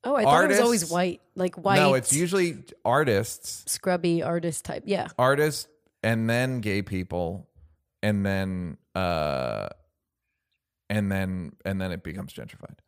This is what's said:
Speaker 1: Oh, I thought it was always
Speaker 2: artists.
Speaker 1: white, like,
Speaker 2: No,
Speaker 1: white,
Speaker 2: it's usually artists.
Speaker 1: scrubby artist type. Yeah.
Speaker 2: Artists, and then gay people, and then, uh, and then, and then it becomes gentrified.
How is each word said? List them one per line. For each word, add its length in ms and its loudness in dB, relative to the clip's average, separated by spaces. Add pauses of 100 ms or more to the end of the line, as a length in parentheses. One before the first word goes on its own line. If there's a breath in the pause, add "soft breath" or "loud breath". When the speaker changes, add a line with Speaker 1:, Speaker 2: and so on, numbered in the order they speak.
Speaker 1:
Oh, 140 0
I 80 2
thought 200 6
it 40 2
was 120 4
always 200 4
Speaker 2:
artists. 140 -4
Speaker 1:
white, 260 0 (140)
like, 240 -2
Speaker 2:
No, 40 -16 (280)
Speaker 1:
white, 80 4
Speaker 2:
it's 160 0
usually 420 0 (300)
artists. 840 0
Speaker 1:
scrubby 520 0
artist 420 -4
type. 220 -8
Yeah. 220 -4 (100)
Speaker 2:
Artists, 500 2 (340)
and 260 0
then 340 0
gay 180 0
people, 680 -6 (560)
and 220 0
then, 540 -4 (160)
uh, 760 -2 (1200)
and 240 0
then, 400 -4 (140)
and 120 -4
then 140 -4
it 100 -8
becomes 300 -10
gentrified. 560 -16